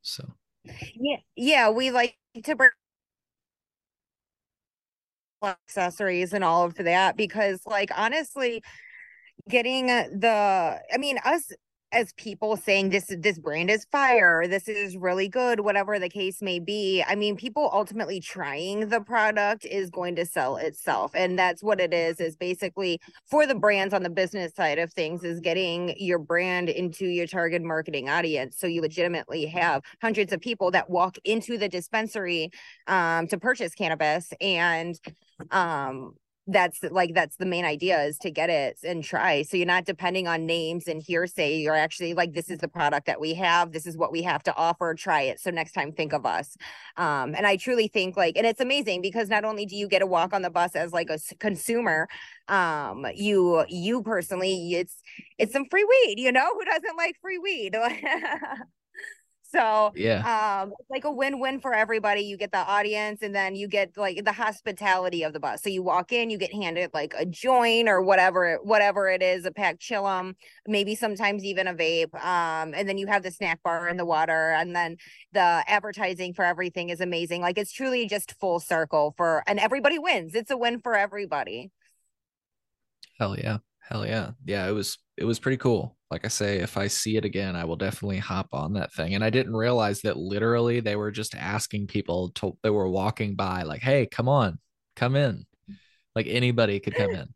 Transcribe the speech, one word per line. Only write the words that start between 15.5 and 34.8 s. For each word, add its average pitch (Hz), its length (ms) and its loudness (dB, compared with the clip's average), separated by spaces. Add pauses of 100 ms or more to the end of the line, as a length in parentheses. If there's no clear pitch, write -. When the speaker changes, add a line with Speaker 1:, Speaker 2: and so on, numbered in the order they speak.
Speaker 2:
whatever 202 380 0
the 180 120 -2
case 190 320 -6
may 180 160 -2
be. 190 500 -2
I 196 60 0
mean, 208 200 0
people 254 380 -2
ultimately 196 480 -2
trying 185 680 -6
the 226 100 2
product 214 640 0
is 190 240 -4
going 180 280 -4
to 170 100 0
sell 135 320 -2
itself. 143 560 -2
And 185 240 0
that's 180 240 2
what 202 180 2
it 170 140 0
is, 165 260 0
is 165 160 -4
basically 180 640 -4 (300)
for 302 160 6
the 269 80 2
brands 196 400 4
on 185 80 2
the 175 80 -2
business 180 440 -2
side 156 240 2
of 170 140 -2
things 170 320 -4
is 170 160 -6
getting 175 560 0
your 175 220 0
brand 175 500 0
into 175 380 -4
your 175 200 -2
target 170 360 -2
marketing 156 480 -4
audience. 151 480 -2
So 185 80 -4
you 170 160 0
legitimately 160 640 -2
have 165 360 0 (200)
hundreds 208 320 0
of - 80 -6
people 208 300 0
that 180 180 2
walk 180 340 2
into 226 320 -2
the 202 140 -2
dispensary, 180 800 -4 (360)
um, 165 420 2
to 180 100 -2
purchase 165 360 -2
cannabis. 160 560 0 (120)
And, 170 580 0 (500)